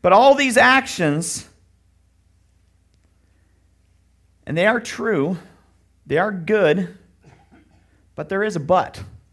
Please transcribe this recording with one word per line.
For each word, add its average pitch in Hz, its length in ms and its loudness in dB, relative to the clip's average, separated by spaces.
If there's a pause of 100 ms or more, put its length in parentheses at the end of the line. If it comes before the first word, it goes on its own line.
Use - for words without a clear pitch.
But 180 100 4
all 262 220 6
these 262 220 0
actions, 190 920 0 (3000)
and 147 100 -10
they 180 120 0
are 233 120 0
true, 190 600 -4 (680)
they 143 140 -2
are 208 120 -2
good, 180 640 -2 (1160)
but - 160 -14
there 196 140 -4
is 214 120 -6
a 170 40 -4
but. 175 420 -2 (320)